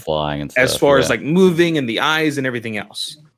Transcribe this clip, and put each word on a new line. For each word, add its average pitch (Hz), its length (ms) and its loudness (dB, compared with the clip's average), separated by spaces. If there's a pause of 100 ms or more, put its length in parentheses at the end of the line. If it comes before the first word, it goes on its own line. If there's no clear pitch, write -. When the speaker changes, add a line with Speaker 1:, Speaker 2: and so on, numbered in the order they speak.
Speaker 1:
flying 76 380 -2
and 71 160 -10
Speaker 2:
as 127 140 2
Speaker 1:
stuff, - 80 -4
Speaker 2:
far 143 200 4
as, 123 60 2
Speaker 1:
yeah. - 40 0
Speaker 2:
like, 120 120 -2
moving 170 560 2
and 131 120 -2
the 104 100 -4
eyes 151 380 0
and 131 100 -2
everything 117 300 -6
else. - 400 -12 (200)